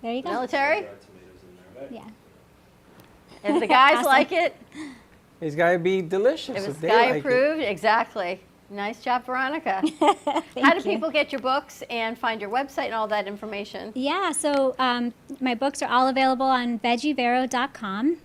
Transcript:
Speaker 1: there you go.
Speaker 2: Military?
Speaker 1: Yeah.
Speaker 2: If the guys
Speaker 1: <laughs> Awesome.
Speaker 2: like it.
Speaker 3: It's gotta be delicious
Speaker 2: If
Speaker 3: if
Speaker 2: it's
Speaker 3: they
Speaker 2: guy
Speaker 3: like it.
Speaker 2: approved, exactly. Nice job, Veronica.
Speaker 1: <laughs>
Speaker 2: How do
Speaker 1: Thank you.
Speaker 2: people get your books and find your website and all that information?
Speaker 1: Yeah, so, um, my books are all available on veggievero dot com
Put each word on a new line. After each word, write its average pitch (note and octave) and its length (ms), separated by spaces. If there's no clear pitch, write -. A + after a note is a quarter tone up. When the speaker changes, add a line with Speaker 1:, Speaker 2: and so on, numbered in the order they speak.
Speaker 1:
there A#3 140
you C4 80
go. E4+ 80
Speaker 2:
Military? C#4+ 560
Speaker 1:
Yeah. A#3 100
Speaker 2:
If D#4 160
the A3+ 60
guys C#4 300
Speaker 1:
<laughs> - 20
Awesome. - 80
Speaker 2:
like C#4 260
it. E4+ 240
Speaker 3:
It's D#3 120
gotta E3+ 240
be F#3 220
delicious G#3 560
Speaker 2:
If G3 80
Speaker 3:
if - 60
Speaker 2:
it's C#3 80
Speaker 3:
they D#3+ 100
Speaker 2:
guy A#3 220
Speaker 3:
like B3+ 60
it. - 20
Speaker 2:
approved, C#4 440
exactly. G3+ 800
Nice G3+ 320
job, B3 240
Veronica. C4 560
Speaker 1:
<laughs> - 80
Speaker 2:
How E4+ 140
do - 260
Speaker 1:
Thank C#4 220
you. F#4+ 60
Speaker 2:
people D#4+ 180
get D4 220
your C4+ 100
books C4+ 480
and A3+ 260
find A3 240
your G3+ 80
website C4+ 380
and A3 80
all A3 140
that G#3 180
information? G3+ 680
Speaker 1:
Yeah, D#4+ 380
so, C#4 460
um, A#3+ 340
my B3+ 160
books C#4 280
are A#3+ 80
all B3+ 180
available C4 380
on A#3+ 320
veggievero B3 680
dot B3+ 260
com A3+ 500